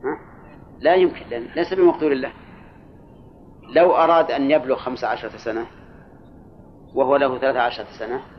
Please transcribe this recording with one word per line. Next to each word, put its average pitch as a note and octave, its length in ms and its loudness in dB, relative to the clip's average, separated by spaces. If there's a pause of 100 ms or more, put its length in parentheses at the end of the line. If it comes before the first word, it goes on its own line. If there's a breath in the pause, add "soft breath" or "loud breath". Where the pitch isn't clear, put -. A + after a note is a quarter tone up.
ها؟ D3+ 160 -6 (600)
لا D#3+ 160 4
يمكن، F3+ 340 2
لأن A#2 140 -8 (120)
ليس E3+ 180 -2
بمقدور E3+ 380 2
الله. C3 200 -2 (1400)
لو E3+ 200 4
أراد D#3+ 360 2
أن C#3 200 0
يبلغ C3 240 0
خمس B2 280 -8
عشرة A2 340 -6
سنة A2+ 280 -6 (1300)
وهو C3 220 2
له C3 220 0
ثلاث C3 180 -2
عشرة A#2+ 320 -2 (120)
سنة A#2+ 220 -8 (180)